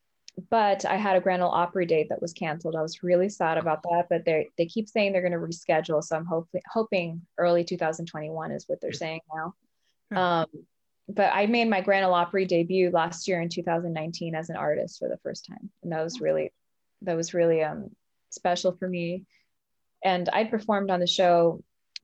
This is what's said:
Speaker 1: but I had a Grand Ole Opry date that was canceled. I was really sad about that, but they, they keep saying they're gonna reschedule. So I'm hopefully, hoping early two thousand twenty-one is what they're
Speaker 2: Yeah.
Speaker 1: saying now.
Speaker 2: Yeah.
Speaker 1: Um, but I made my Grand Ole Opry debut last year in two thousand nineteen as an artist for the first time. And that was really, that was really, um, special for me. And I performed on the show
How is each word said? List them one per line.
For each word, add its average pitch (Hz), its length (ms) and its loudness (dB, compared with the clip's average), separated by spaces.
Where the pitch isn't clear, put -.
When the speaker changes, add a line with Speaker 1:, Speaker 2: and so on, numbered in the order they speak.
Speaker 1:
but 202 360 2
I - 100 0
had 196 220 2
a 180 40 4
Grand 185 200 0
Ole 180 100 2
Opry 175 340 0
date 156 240 2
that - 120 -4
was 170 120 -8
canceled. 165 440 -6
I 156 40 -2
was 165 220 -6
really 180 260 4
sad 165 280 -2
about 160 260 -2
that, 175 260 2
but 165 160 0
they, 156 320 2
they 170 100 2
keep 214 220 -4
saying 202 240 0
they're 185 80 0
gonna 175 160 0
reschedule. 165 680 0
So 165 120 -4
I'm 160 100 -4
hopefully, 170 460 -4
hoping 175 540 -2
early 175 280 4
two 175 120 -6
thousand 160 300 -4
twenty-one 160 440 -8
is 151 160 -8
what - 140 -4
they're - 100 -4
Speaker 2:
Yeah. - 60 -8
Speaker 1:
saying 160 240 -8
now. 160 220 -8
Speaker 2:
Yeah. 180 300 2
Speaker 1:
Um, 160 60 -2
but 202 260 2
I 208 120 2
made 233 240 2
my 196 120 2
Grand 196 240 4
Ole 185 80 4
Opry 175 320 2
debut 180 460 2
last 170 360 0
year 175 140 0
in 170 80 -2
two - 140 -6
thousand 170 300 -2
nineteen 165 420 -6
as 165 140 -6
an 165 80 -8
artist - 420 -2
for - 100 -4
the - 80 -4
first - 300 -10
time. - 220 -16
And 170 80 -8
that 160 120 -2
was 165 180 -8
really, 156 300 0
that 180 120 -2
was 165 180 -4
really, 170 300 4
um, 151 260 -6
special 180 420 0
for 180 140 -8
me. 180 360 -4
And 180 300 2
I 214 100 2
performed 208 480 -2
on 180 80 2
the 175 80 0
show 170 560 4